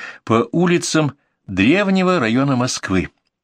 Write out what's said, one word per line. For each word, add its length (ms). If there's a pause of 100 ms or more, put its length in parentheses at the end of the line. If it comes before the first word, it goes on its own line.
(240)
по 280
улицам 680 (300)
древнего 720
района 360
Москвы, 540 (340)